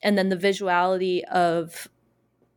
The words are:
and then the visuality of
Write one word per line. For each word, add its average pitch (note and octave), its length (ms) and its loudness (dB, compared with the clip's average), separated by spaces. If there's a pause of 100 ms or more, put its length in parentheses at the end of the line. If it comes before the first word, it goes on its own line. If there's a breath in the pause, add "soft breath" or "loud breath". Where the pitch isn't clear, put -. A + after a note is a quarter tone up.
and G#3 140 2
then F#3+ 120 2
the F#3+ 80 0
visuality F#3 880 0
of E3+ 640 -2 (680)